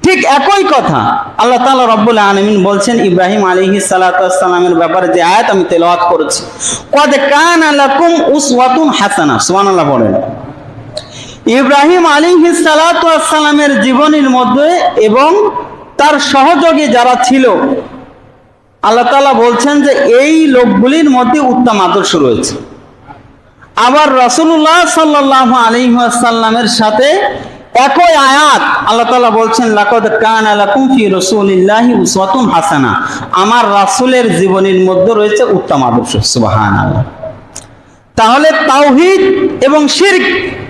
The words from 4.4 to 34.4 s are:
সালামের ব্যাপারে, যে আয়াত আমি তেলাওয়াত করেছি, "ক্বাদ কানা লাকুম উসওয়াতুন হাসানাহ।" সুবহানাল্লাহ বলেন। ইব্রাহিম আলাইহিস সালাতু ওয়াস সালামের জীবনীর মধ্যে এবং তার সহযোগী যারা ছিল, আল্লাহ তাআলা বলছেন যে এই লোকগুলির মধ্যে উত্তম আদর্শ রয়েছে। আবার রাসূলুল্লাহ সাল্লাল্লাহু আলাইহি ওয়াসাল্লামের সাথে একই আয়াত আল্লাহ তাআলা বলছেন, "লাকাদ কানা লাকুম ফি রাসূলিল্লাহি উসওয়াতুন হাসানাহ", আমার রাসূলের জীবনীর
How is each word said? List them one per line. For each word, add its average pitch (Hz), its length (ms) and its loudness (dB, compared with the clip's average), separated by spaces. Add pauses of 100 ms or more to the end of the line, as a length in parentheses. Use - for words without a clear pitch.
সালামের 180 340 0
ব্যাপারে, 170 340 0
যে 180 140 0
আয়াত 202 280 0
আমি 190 140 0
তেলাওয়াত 170 360 0 (100)
করেছি, 160 320 -2 (480)
"ক্বাদ 285 240 2
কানা 302 580 0
লাকুম 285 540 0
উসওয়াতুন 269 600 0
হাসানাহ।" 170 500 -2
সুবহানাল্লাহ 190 460 0
বলেন। 117 300 0 (1300)
ইব্রাহিম 285 600 2
আলাইহিস 330 580 2
সালাতু 330 420 0
ওয়াস 320 240 0
সালামের 294 520 0
জীবনীর 277 480 0
মধ্যে 262 500 0 (200)
এবং 320 500 2 (460)
তার 285 240 2
সহযোগী 302 680 2
যারা 247 280 2
ছিল, 254 400 0 (1300)
আল্লাহ 226 220 0
তাআলা 277 280 2
বলছেন 240 500 0
যে 277 100 2
এই 277 540 2
লোকগুলির 254 640 2
মধ্যে 254 300 0
উত্তম 240 400 0
আদর্শ 185 340 -2
রয়েছে। 127 400 -2 (1200)
আবার 269 420 2
রাসূলুল্লাহ 320 680 2
সাল্লাল্লাহু 277 680 2
আলাইহি 240 400 2
ওয়াসাল্লামের 233 720 -2
সাথে 254 720 -2 (340)
একই 285 400 2
আয়াত 277 480 2 (240)
আল্লাহ 233 240 0
তাআলা 247 200 2
বলছেন, 226 360 0
"লাকাদ 214 400 0
কানা 220 480 0
লাকুম 254 420 0
ফি 214 120 0
রাসূলিল্লাহি 202 880 0
উসওয়াতুন 190 560 -2
হাসানাহ", 160 440 0 (380)
আমার 208 400 0
রাসূলের 240 640 0
জীবনীর 185 480 0